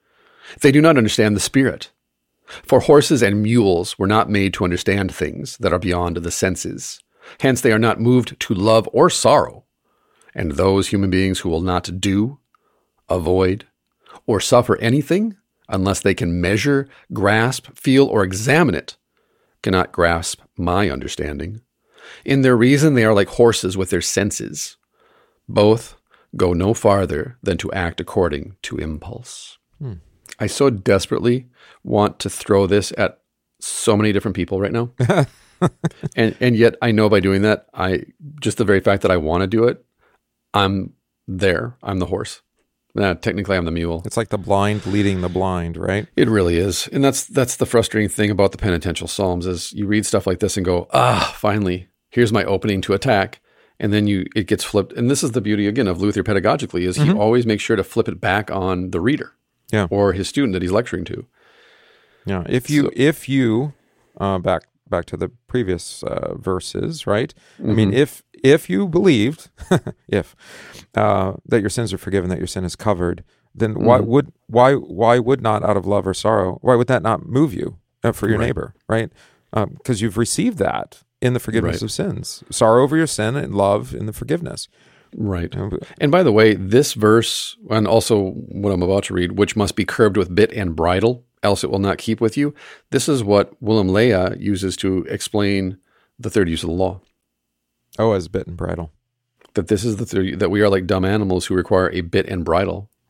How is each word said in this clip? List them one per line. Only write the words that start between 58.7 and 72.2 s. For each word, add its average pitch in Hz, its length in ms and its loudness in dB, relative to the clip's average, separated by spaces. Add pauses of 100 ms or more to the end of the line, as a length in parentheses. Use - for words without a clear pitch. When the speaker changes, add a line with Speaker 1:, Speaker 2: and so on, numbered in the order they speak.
Speaker 1:
the 85 80 -2
reader 131 340 -2 (360)
Speaker 2:
Yeah. 104 200 0
Speaker 1:
or 98 240 2
his 92 120 -4
student 131 280 -2
that 87 80 -2
he's 90 100 -2
lecturing 101 320 -2
to. - 220 -12 (1000)
Speaker 2:
Yeah. 92 240 -4
If 127 220 -2
you, 147 140 2
Speaker 1:
So - 100 -2
Speaker 2:
if 147 340 0
you, 131 440 0 (460)
uh, 98 200 -2
back, 87 240 -2 (260)
back 85 180 -4
to - 100 -10
the 92 140 -6 (160)
previous, 92 560 -4
uh, - 340 -6
verses, 95 680 -6
right? 110 260 -2 (260)
I - 100 -16
mean, 110 220 4
Speaker 1:
Mm-hmm. 113 80 0
Speaker 2:
if, - 240 0 (200)
if 143 260 4
you 190 200 0
believed, 156 600 2 (320)
<laughs> - 280 -16
if, - 260 -2 (600)
uh, 101 400 0 (120)
that 117 140 2
your 98 100 -2
sins 92 220 -4
are 92 60 -8
forgiven, 92 320 -2